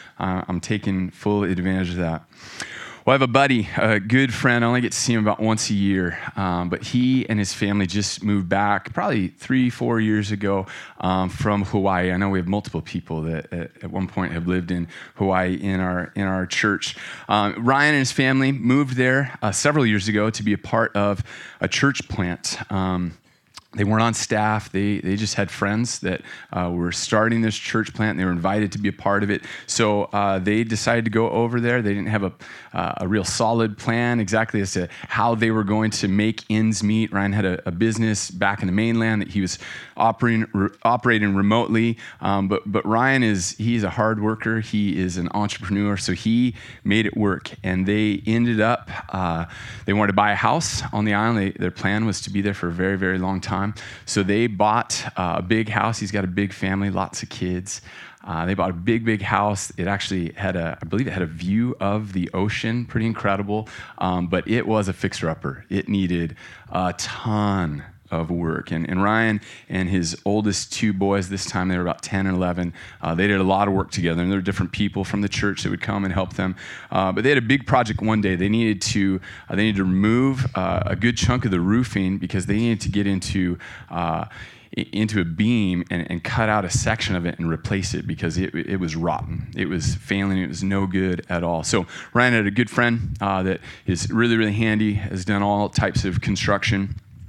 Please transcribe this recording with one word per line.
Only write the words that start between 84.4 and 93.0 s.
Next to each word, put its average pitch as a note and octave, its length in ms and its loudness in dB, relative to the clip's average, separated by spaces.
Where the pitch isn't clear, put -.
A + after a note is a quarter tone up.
i-, - 160 -4
into G#2 300 0
a F2+ 60 2
beam F#2 640 2
and, F2 200 -2
and F2 140 -4
cut A2 240 0
out G#2+ 160 2
a F2 60 -6
section - 440 -2
of F2 120 -2
it E2+ 120 -4
and E2 120 -2
replace F2+ 420 -2
it - 140 -4
because E2 320 -4
it, F#2 160 -2
it F#2 260 -2
was E2 160 -2
rotten. - 580 -2
It F#2+ 120 -2
was D#2+ 300 0
failing. G2 420 0
It F2 100 -2
was F2 160 -6
no G2 220 0
good F#2 420 0
at F2 160 -2
all. E2+ 180 -2
So F#2 240 0
Ryan B2 180 6
had A2 140 4
a G2+ 40 2
good A2 200 0
friend, A#2 500 2